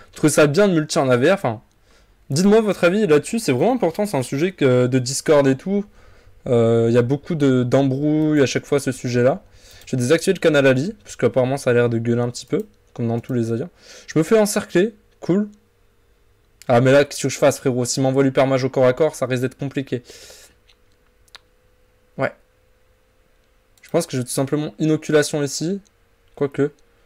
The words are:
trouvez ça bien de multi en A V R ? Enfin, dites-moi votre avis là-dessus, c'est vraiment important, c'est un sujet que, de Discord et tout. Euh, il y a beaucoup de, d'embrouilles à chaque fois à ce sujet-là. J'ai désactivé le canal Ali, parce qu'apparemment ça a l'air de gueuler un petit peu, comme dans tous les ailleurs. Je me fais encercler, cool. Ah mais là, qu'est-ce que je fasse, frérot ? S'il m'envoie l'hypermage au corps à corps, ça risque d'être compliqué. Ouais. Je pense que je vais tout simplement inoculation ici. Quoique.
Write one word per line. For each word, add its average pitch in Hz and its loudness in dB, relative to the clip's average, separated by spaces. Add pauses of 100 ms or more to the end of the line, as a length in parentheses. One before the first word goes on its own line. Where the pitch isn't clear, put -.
(120)
trouvez 151 0
ça 156 4
bien 156 2
de 196 2
multi 156 -2
en 135 0
A 123 4
V 139 2
R ? 196 4
Enfin, 117 -4 (680)
dites-moi 202 4
votre 196 -2
avis 202 2
là-dessus, 151 2
c'est 175 -2
vraiment 165 0
important, 208 -2
c'est 208 -4
un 135 0
sujet 147 -4
que, 127 2
de 127 2
Discord 135 0
et 135 2
tout. 202 -2 (640)
Euh, 117 2
il 117 2
y 123 4
a 120 4
beaucoup 139 -4
de, 131 2
d'embrouilles 143 0
à 131 2
chaque - -4
fois - -2
à 147 0
ce 135 -6
sujet-là. 123 0 (420)
J'ai - -6
désactivé 156 0
le 175 -6
canal 147 2
Ali, 135 0
parce - -20
qu'apparemment 131 -2
ça - -6
a 123 2
l'air 120 2
de 113 -2
gueuler 117 -2
un 120 -4
petit - -14
peu, 208 -4 (280)
comme 120 -6
dans 117 -4
tous 127 -8
les 117 -2
ailleurs. 131 -8 (380)
Je - -4
me 160 2
fais 220 2
encercler, 208 0 (260)
cool. 208 -2 (1200)
Ah 120 4
mais 131 4
là, 143 6
qu'est-ce - -12
que 143 -2
je 127 -8
fasse, 139 2
frérot ? 123 -2
S'il 135 -2
m'envoie 131 2
l'hypermage 135 0
au 131 -2
corps 131 2
à 127 4
corps, 156 -2
ça 131 -6
risque 123 -4
d'être 127 -6
compliqué. 135 -8 (2000)
Ouais. 135 -6 (1500)
Je - -20
pense 165 -2
que - -16
je 135 -4
vais 123 -4
tout - -14
simplement 143 -4
inoculation 151 0
ici. 160 -6 (560)
Quoique. 143 -2 (360)